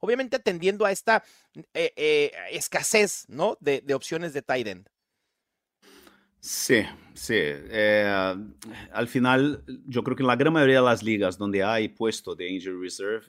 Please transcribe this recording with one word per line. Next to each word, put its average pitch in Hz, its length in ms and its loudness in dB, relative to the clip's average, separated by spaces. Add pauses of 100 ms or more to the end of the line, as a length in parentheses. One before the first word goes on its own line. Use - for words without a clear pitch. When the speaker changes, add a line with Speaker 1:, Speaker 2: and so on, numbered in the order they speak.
Speaker 1:
obviamente 247 360 0
atendiendo 202 480 0
a 196 60 4
esta, 214 320 2 (520)
eh, - 200 0
eh, 151 360 2 (200)
escasez, 170 760 0
¿no? 156 320 -2
de, 139 220 0
de 139 120 -2
opciones 165 400 -4
de 135 80 -6
tight 127 260 -2
end. 95 220 -10 (1500)
Speaker 2:
Sí, - 420 0 (320)
sí. - 220 -6
Eh, 98 1000 2 (580)
al 117 160 -2
final, 131 520 0 (260)
yo 123 160 -4
creo 120 120 -4
que 131 80 -4
en 127 40 0
la 123 100 2
gran 151 160 4
mayoría 135 240 6
de 127 80 6
las 117 180 2
ligas 101 340 0
donde 98 260 -2
hay 110 260 0
puesto 110 440 -4
de 90 160 -10
injury 92 320 -8
reserve 98 460 -8